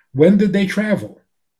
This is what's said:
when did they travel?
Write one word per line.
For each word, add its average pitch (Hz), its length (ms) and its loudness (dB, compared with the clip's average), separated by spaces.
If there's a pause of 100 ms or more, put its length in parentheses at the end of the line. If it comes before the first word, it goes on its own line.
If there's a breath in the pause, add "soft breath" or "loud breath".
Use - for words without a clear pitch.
(120 soft breath)
when 170 260 4
did 196 160 0
they 196 120 0
travel? 190 540 -6 (400)